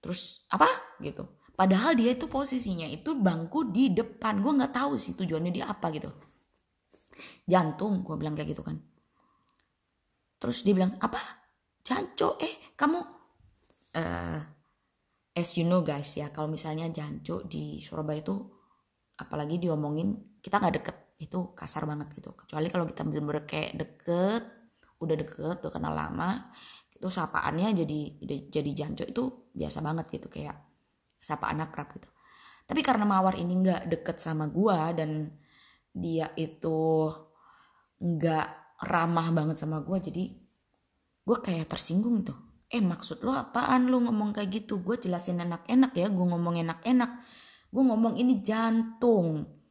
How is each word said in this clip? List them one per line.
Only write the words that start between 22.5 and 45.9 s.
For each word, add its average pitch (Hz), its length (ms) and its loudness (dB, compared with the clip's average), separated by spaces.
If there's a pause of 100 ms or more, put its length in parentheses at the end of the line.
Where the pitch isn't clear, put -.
kalau 175 180 0
kita 160 220 -6
bener-bener 151 400 -2
kayak 151 320 -4
deket, 185 640 -2 (560)
udah 160 160 0
deket, 156 480 -6
udah 151 80 -6
kenal 78 240 -4
lama, 160 560 -4 (400)
itu - 160 -8
sapaannya 180 640 0
jadi, 156 280 0 (520)
jadi 147 240 0
janco 151 320 -6
itu - 160 -2 (320)
biasa 147 240 -4
banget 160 320 -4
gitu, - 160 -10
kayak - 280 -10 (680)
sapaan 156 400 -2
akrab 151 320 -10
gitu. - 160 -18 (560)
Tapi 294 160 0
karena 220 240 4
Mawar 190 320 4
ini 175 160 0
nggak 185 340 4
deket 165 300 -2
sama 156 320 0
gua 170 420 4
dan 156 380 -2 (580)
dia 165 480 -2
itu 160 720 2 (880)
nggak 160 480 0 (400)
ramah 165 440 2
banget 156 280 2
sama 156 200 -4
gua, 185 240 -2
jadi 175 280 -6 (920)
gua 226 160 2
kayak 165 320 -4
tersinggung 214 520 2
gitu. - 120 -8 (320)
"Eh, 233 160 0
maksud 170 400 -2
lo 233 80 0
apaan 254 560 2
lu 254 160 6
ngomong 208 320 0
kayak 202 160 -2
gitu? 214 320 -4
Gua 226 160 -2
jelasin 180 400 -2
enak-enak 175 560 4